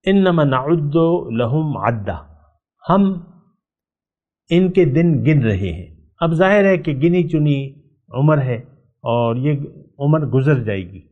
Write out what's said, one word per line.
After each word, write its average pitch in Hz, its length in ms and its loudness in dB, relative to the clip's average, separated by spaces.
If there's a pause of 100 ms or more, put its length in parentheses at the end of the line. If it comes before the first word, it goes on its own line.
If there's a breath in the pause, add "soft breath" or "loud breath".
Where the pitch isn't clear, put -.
"انما 185 380 4
نعد 147 520 0 (340)
لہم 123 460 -2
عدا"، 101 400 -4 (720)
ہم 190 220 4 (1400)
ان 180 200 2
کے 185 140 2
دن 147 400 2
گن 143 180 4
رہے 98 300 -2
ہیں۔ - 340 -14 (140)
اب 165 120 0
ظاہر 190 320 2
ہے 190 140 2
کہ 151 140 -6
گنی 170 360 0
چنی 143 440 -2 (360)
عمر 143 340 0
ہے 127 140 -4 (320)
اور 117 480 -2
یہ 139 160 -2 (460)
عمر 147 280 0
گزر 131 360 0
جائے 101 200 -6
گی۔ 90 300 -18